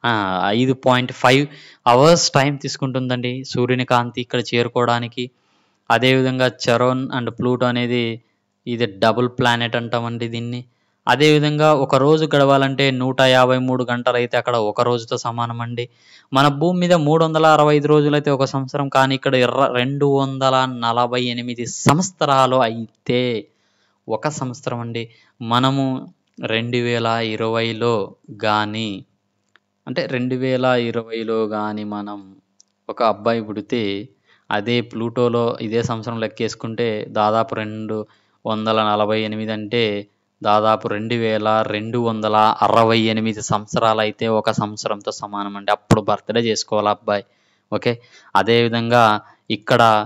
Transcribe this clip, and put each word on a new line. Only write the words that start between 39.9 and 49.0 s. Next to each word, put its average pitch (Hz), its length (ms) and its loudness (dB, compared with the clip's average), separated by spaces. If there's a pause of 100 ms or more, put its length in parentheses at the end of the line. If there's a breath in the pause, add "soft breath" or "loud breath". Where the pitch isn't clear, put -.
దాదాపు 107 460 2
రెండు 110 300 -4
వేల 110 240 0 (260)
రెండు 113 340 -4
వందల 107 280 -2 (300)
అరవై 113 320 4 (160)
ఎనిమిది 110 360 -4
సంవత్సరాలు 110 540 0
అయితే 107 220 -4 (140)
ఒక 110 200 -2
సంవత్సరంతో 104 520 -6 (100)
సమానం 101 380 -8
అండి. 101 160 -4
అప్పుడు - 340 0
బర్త్‌డే 110 400 -2
చేసుకోవాలి 104 460 -2
అబ్బాయి. 104 280 -4 (520)
ఓకే, 120 180 -2 (460 soft breath)
అదేవిధంగా 117 640 2 (540 soft breath)